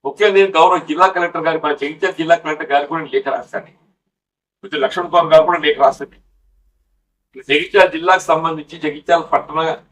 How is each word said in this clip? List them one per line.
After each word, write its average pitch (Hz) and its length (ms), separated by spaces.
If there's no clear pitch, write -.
ముఖ్యంగా 208 320
నేను 196 180
గౌరవ 175 240
జిల్లా 170 240
కలెక్టర్ 170 320
గారి, 160 180
మన 147 180
జగిత్యాల 156 360
జిల్లా 165 240
కలెక్టర్ 151 300
గారికి 143 200
కూడా 160 120
లేఖ 135 220
రాశాను. - 360
కొంచెం 151 220
లక్ష్మణ్ 175 280
కుమార్ 170 220
గారు 160 160
కూడా 170 160
లేఖ 147 180
రాశారు. - 340
జగిత్యాల 180 440
జిల్లాకు 160 380
సంబంధించి 160 540
జగిత్యాల 160 380
పట్టణ - 280